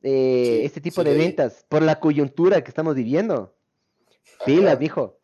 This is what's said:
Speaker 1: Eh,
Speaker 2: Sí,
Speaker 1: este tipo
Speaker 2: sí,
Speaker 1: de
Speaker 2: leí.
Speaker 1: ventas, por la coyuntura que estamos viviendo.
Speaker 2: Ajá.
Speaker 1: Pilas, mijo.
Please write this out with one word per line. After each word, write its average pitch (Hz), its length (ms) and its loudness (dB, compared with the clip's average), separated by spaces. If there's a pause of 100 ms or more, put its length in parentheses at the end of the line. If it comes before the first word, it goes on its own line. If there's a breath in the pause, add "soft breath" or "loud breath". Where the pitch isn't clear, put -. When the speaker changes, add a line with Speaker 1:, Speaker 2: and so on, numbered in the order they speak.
Speaker 1:
Eh, 127 580 0
Speaker 2:
Sí, 117 60 -4
Speaker 1:
este 143 140 -10
tipo 175 220 -6
Speaker 2:
sí, 156 60 0
Speaker 1:
de 143 80 2
Speaker 2:
leí. 160 100 2
Speaker 1:
ventas, 143 420 -4
por 151 140 2
la 156 180 2
coyuntura 156 640 0
que 131 60 -16
estamos 156 260 -4
viviendo. 131 600 -4 (800)
Speaker 2:
Ajá. - 80 -12
Speaker 1:
Pilas, 156 340 4
mijo. 143 460 -6